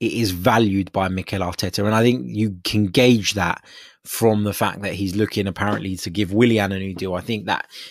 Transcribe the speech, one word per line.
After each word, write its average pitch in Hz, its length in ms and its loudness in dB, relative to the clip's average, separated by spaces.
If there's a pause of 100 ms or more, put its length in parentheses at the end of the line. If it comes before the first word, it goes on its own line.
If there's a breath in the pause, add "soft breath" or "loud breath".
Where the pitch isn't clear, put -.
it 110 120 -2
is 107 200 -2
valued 98 600 2
by 95 160 0
Mikel 95 320 -4
Arteta. 90 440 -2
And 107 100 2
I 113 80 4
think 123 240 2
you 107 380 -2
can 107 220 2
gauge 117 480 4
that 87 300 -2 (400 loud breath)
from 107 400 0
the 101 80 -2
fact 98 300 -4
that 92 120 -4
he's 92 200 -4
looking 104 320 0
apparently 95 500 -4
to 90 140 -8
give 92 220 -2
Willian 107 400 4
a 95 60 -4
new 95 160 -6
deal. 92 200 -6
I 92 60 -4
think 104 260 -6
that - 220 -2 (220 loud breath)